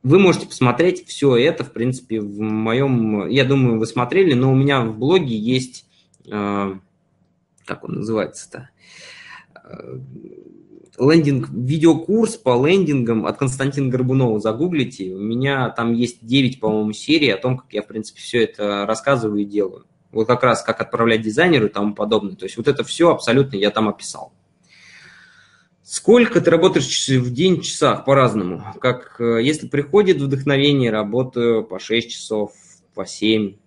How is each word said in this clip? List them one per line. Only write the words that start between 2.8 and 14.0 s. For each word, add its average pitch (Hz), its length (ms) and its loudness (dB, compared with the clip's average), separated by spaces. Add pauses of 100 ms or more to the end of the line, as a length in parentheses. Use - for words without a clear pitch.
я 131 160 2
думаю, 127 340 2
вы 110 80 -2
смотрели, 143 480 2
но 131 180 2
у 131 40 4
меня 135 260 2
в 110 160 -6
блоге 139 380 0
есть, 127 500 -4 (440)
а, 101 480 -4 (880)
как - 180 -10
он - 120 -8
называется-то? - 760 -8 (840)
А, - 440 -18 (1000)
лендинг, 143 520 4
видеокурс 160 840 2
по 127 300 2
лендингам 139 600 2
от 101 120 -4
Константина 135 520 -2
Горбунова. 127 500 2